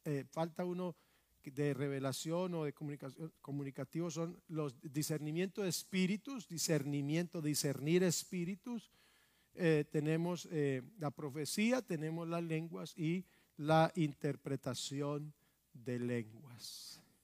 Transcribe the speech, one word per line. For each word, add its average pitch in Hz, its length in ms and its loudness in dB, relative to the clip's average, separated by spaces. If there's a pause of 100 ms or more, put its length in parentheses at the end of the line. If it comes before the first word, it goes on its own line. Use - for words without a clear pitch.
eh, 139 260 -2
falta 165 340 -2
uno 180 300 -2 (480)
de 143 300 0
revelación 143 800 -2
o 160 100 -2
de 143 100 -4
comunicación, 147 640 -8
comunicativo, 143 720 -4
son 165 280 -4 (100)
los 151 340 -2
discernimiento 156 800 -2
de 185 80 2
espíritus, 190 760 0
discernimiento, 151 920 0
discernir 151 640 2
espíritus, 185 880 -2 (640)
eh, 156 360 4
tenemos, 165 600 0
eh, 139 320 2 (160)
la 147 120 -2
profecía, 156 680 0
tenemos 165 480 -4
las 170 140 0
lenguas 165 540 -4
y 170 280 2 (320)
la 160 400 6
interpretación 143 1400 -2 (400)
de 123 260 -4
lenguas. 120 1040 -6 (240)